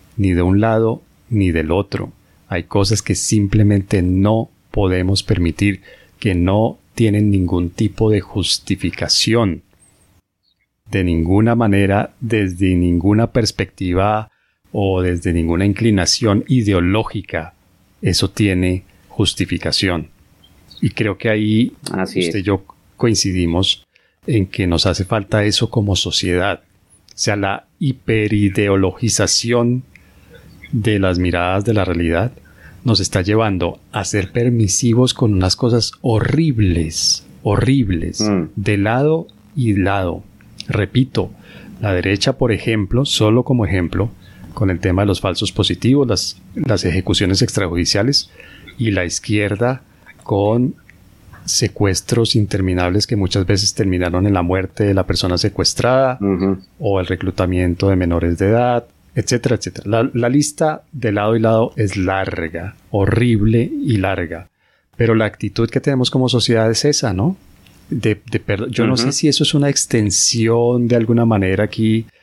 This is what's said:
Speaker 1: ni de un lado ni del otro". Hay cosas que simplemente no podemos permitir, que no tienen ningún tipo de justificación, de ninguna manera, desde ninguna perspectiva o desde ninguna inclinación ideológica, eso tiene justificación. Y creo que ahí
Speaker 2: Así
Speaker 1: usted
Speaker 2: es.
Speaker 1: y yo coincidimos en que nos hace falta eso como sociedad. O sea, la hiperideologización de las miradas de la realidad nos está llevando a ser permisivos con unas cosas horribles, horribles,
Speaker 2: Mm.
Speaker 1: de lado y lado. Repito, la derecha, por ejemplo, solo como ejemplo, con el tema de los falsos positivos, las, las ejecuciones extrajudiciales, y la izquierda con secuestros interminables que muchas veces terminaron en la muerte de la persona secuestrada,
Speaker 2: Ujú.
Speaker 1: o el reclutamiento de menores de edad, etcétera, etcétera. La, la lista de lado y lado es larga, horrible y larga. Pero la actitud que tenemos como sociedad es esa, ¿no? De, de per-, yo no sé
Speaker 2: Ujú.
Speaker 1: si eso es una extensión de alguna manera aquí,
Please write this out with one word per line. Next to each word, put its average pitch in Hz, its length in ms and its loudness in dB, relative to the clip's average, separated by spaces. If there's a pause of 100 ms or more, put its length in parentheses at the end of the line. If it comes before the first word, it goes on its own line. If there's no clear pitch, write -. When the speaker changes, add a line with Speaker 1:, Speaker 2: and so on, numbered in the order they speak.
(180)
Speaker 1:
ni 98 160 2
de 87 80 2
un 95 180 2
lado 113 420 0 (280)
ni 98 220 0
del 80 200 -2
otro". 98 400 -4 (360)
Hay 87 180 -6
cosas 101 360 0
que 101 140 -2
simplemente 101 880 0
no 98 480 0 (180)
podemos 92 540 0
permitir, 92 580 0 (380)
que 98 160 0
no 95 420 0 (160)
tienen 107 380 2
ningún 90 400 0
tipo 110 400 0
de 104 100 2
justificación, - 1400 -2 (1300)
de 98 140 0
ninguna 90 520 2
manera, 101 640 2
desde 95 540 0
ninguna 90 560 2
perspectiva 104 1000 -2 (420)
o 95 300 0
desde 87 320 -2
ninguna 85 320 0
inclinación 104 840 0
ideológica, 98 1080 -2 (480)
eso 92 260 0
tiene 92 540 0 (260)
justificación. 90 1000 -2 (720)
Y 98 100 0
creo 104 260 -2
que 117 120 -2
ahí 107 420 2 (200)
Speaker 2:
Así 95 280 -4
Speaker 1:
usted 85 160 -2
Speaker 2:
es. 101 60 -4
Speaker 1:
y - 20 -6
yo 95 200 0 (340)
coincidimos 92 840 0 (440)
en 110 180 2
que 95 220 -2
nos 82 180 2
hace 92 200 0
falta 107 400 0
eso 107 260 0
como 104 240 0
sociedad. 90 640 -2 (460)
O - 100 -20
sea, 107 180 -2
la 98 300 -4 (140)
hiperideologización 107 2000 0 (880)
de 107 280 0
las 92 200 2
miradas 90 460 0
de 117 80 0
la 98 120 0
realidad 87 460 0 (520)
nos 113 160 2
está 95 220 -2
llevando 104 580 0 (120)
a 104 140 -4
ser 98 260 -4
permisivos 120 840 2
con 110 200 0
unas 92 220 2
cosas 117 360 0 (100)
horribles, 110 1200 0 (180)
horribles, 101 800 0
Speaker 2:
Mm. 101 220 0 (120)
Speaker 1:
de 104 220 -2
lado 139 500 0 (280)
y 117 200 0
lado. 95 480 -2 (440)
Repito, 104 640 -2 (500)
la 104 120 0
derecha, 95 440 0
por 120 140 0
ejemplo, 110 540 0
solo 113 380 2
como 123 220 0
ejemplo, 92 440 -2 (440)
con 98 160 0
el 87 100 -2
tema 92 240 0
de 104 40 0
los 95 140 0
falsos 95 300 -4
positivos, 110 560 2
las, - 340 -4 (140)
las 123 300 -2
ejecuciones 92 560 0
extrajudiciales, 98 880 0 (480)
y 113 140 0
la 92 140 0
izquierda 104 760 -2 (420)
con 113 520 0 (720)
secuestros - 920 0
interminables 92 720 0
que 117 80 -2
muchas 98 300 0
veces 98 300 0
terminaron 90 520 0
en 101 60 2
la 92 80 2
muerte 95 420 -2
de 101 100 2
la 95 120 2
persona 92 320 -2
secuestrada, 127 840 0
Speaker 2:
Ujú. 95 360 0 (220)
Speaker 1:
o 101 200 0
el 90 80 -2
reclutamiento 90 800 0
de 98 60 2
menores 85 440 0
de 95 80 2
edad, 120 380 2 (280)
etcétera, 120 420 0
etcétera. - 320 -8
La, 117 260 0
la 120 160 0
lista 151 640 0
de 110 220 -4
lado 104 220 2
y 117 40 2
lado 113 380 2
es 101 180 0
larga, 90 800 -4 (160)
horrible 110 720 2
y 247 340 -2
larga. 90 520 -4 (480)
Pero 117 180 2
la 110 100 2
actitud 110 440 -4
que - 100 -2
tenemos 131 300 0
como 127 180 0
sociedad 113 440 2
es 110 120 -2
esa, 143 300 0
¿no? 123 240 0 (520)
De, 110 300 -2 (100)
de 107 100 -2
per-, 101 300 -4
yo 113 180 0
no 127 100 0
sé 117 80 0
Speaker 2:
Ujú. 135 80 0
Speaker 1:
si - 140 0
eso 147 160 2
es - 100 -2
una 143 160 2
extensión 117 1200 0
de 123 80 2
alguna 117 280 2
manera 98 380 2
aquí, 110 420 0 (180)